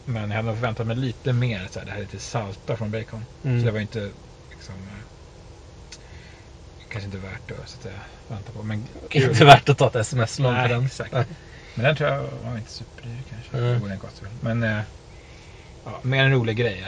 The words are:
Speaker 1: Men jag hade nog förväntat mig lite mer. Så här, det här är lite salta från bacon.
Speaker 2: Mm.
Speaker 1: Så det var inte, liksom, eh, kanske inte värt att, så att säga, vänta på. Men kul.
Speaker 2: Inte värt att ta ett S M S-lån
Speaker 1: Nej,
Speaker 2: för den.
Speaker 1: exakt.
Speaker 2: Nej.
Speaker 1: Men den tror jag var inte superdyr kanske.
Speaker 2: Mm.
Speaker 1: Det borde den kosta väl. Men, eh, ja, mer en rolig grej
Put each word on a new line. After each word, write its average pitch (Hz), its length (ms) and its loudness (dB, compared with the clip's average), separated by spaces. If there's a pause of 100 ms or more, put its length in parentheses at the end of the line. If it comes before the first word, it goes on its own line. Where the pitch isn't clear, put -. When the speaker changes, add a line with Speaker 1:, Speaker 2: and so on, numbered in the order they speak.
Speaker 1:
Men 110 260 -4
jag 107 60 0
hade 113 120 0
nog 110 80 -2
förväntat 113 300 -2
mig 113 100 0
lite 127 360 -2
mer. 117 380 0
Så - 80 -8
här, - 80 -10
det 101 60 -10
här 101 60 -6
är 104 40 -6
lite 98 160 -10
salta 107 580 -6
från 107 140 -4
bacon. 110 340 -6 (200)
Speaker 2:
Mm. 123 160 4
Speaker 1:
Så 117 60 4
det 110 60 4
var 107 80 0
inte, 104 280 -4 (420)
liksom, - 240 -16
eh, - 1200 -18 (920)
kanske 101 180 -8
inte 98 120 -8
värt 92 320 -12
att, - 180 -12
så - 80 -16
att - 60 -18
säga, 98 120 -12 (340)
vänta 101 240 -10
på. 107 100 -10
Men 107 220 -4 (260)
kul. 131 200 6
Speaker 2:
Inte 147 140 8
värt 139 240 12
att 143 100 6
ta 135 80 8
ett 123 100 2
S 110 160 0
M 127 80 2
S-lån 123 340 2
Speaker 1:
Nej, 127 140 4
Speaker 2:
för 120 60 4
den. 127 120 2
Speaker 1:
exakt. - 260 -6
Speaker 2:
Nej. 127 120 2 (500)
Speaker 1:
Men 117 120 -2
den 151 100 4
tror 147 140 2
jag 139 120 0 (220)
var 117 140 -4
inte 110 120 -10
superdyr - 480 -14 (120)
kanske. - 280 -8
Speaker 2:
Mm. 120 140 2
Speaker 1:
Det 120 60 4
borde 101 140 -2
den 95 80 -6
kosta - 220 -14
väl. 101 180 -12
Men, 117 220 0
eh, 107 200 2 (1000)
ja, 107 180 -10
mer 135 220 4
en 135 80 6
rolig 113 240 4
grej 104 320 0